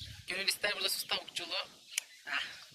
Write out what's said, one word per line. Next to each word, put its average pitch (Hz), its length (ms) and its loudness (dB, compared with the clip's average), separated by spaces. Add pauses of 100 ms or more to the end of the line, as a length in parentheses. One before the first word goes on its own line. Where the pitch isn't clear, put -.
(280)
Gönül 190 200 2
ister 202 280 4
burada 190 140 2
süs - 180 2
tavukçuluğu. 180 600 -2 (580)
Heh, 139 180 2 (320)